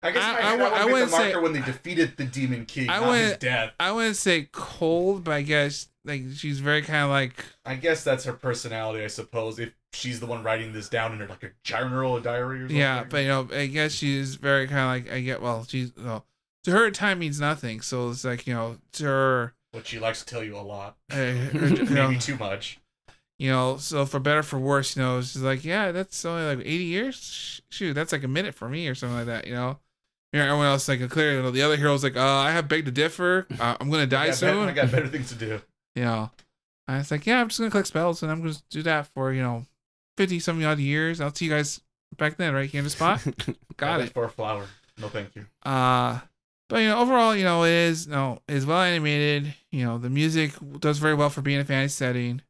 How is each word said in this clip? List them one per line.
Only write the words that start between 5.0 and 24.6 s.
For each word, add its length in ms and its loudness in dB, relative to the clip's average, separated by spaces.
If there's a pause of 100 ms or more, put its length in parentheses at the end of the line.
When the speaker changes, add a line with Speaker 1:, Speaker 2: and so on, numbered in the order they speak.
Speaker 2:
but 100 -2
I 80 0
guess, 460 0 (180)
like, 160 -6 (140)
she's 240 -4
very 240 2
kinda 240 0
like, 360 0 (220)
Speaker 1:
I 100 -6
guess 280 0
that's 220 2
her 80 -4
personality, 680 -4
I 40 -6
suppose, 500 -6
if 160 -8 (200)
she's 260 -6
the 80 -10
one 160 -6
writing 280 -2
this 160 -10
down 260 -2
in 60 -10
her, 80 -10
like, 160 -14
a 80 -12 (120)
journal, 540 -2
a 40 -4
diary 380 -4
or 40 -10
something. 140 -2
Speaker 2:
Yeah, 320 2
but, 140 -2
you 60 0
know, 220 0
I 140 -2
guess 280 0
she's 420 -2
very 320 2
kinda 180 0
like, 260 -2
I 100 -4
get, 200 -4
well, 260 -4
she's, 300 -4
well, 300 -8 (380)
to 60 2
her, 200 6
time 260 0
means 220 -4
nothing, 420 -2
so 300 -2
it's 120 -8
like, 220 -4
you 80 -2
know, 240 -4 (160)
to 120 -6
her 480 2 (180)
Speaker 1:
But 160 -14
she 100 -10
likes 220 -2
to 80 -16
tell 160 -6
you 140 -10
a 40 -12
lot. 340 -12 (160)
Speaker 2:
uh, 40 -6
her, 520 0
Speaker 1:
<laughs> 60 6
Speaker 2:
you 120 2
know, 240 4
Speaker 1:
Maybe 100 2
too 160 -4
much. 420 -6 (600)
Speaker 2:
you 100 0
know, 280 2
so 280 0
for 140 -2
better 200 4
or 40 0
for 160 -4